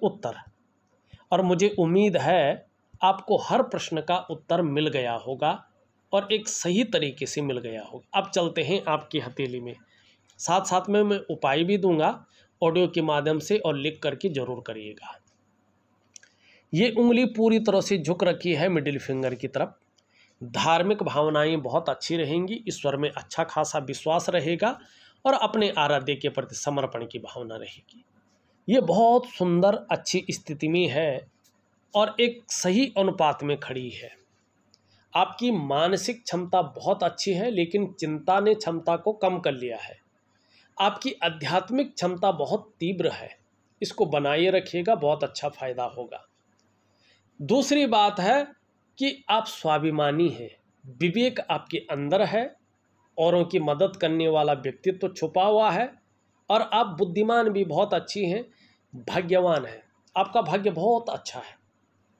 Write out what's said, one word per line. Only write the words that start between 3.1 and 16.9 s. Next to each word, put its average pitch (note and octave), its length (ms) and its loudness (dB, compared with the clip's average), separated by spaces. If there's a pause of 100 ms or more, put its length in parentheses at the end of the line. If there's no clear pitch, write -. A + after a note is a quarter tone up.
हर A#3+ 240 0
प्रश्न E3 360 -4
का F3 180 0 (120)
उत्तर E3+ 340 -2
मिल D3+ 240 0
गया B2 280 -2
होगा B2+ 360 -2 (600)
और G3+ 200 0
एक G#3+ 160 -2
सही F#3 380 0
तरीके C#3+ 400 -2
से D3 160 -4
मिल C3+ 180 -2
गया A2 240 -10
होगा। - 340 -6
अब G3 120 -4
चलते E3+ 320 0
हैं F3+ 260 -2
आपकी D3+ 320 -2
हथेली B2+ 400 -8
में, A#2+ 140 -12 (680)
साथ F#3 240 0
साथ F#3 240 0
में G#3 160 4
मैं G3+ 140 0 (120)
उपाय D3 340 0
भी G3+ 140 2
दूंगा F3+ 480 2 (360)
ऑडियो E3+ 260 4
के E3+ 140 -2
माध्यम D#3 380 2
से, G#3 180 0
और D#3+ 180 0
लिख D3+ 260 -4
करके D3 280 -2
ज़रूर B2 360 -6
करिएगा। G#2+ 520 -14 (1500)
ये A3 200 2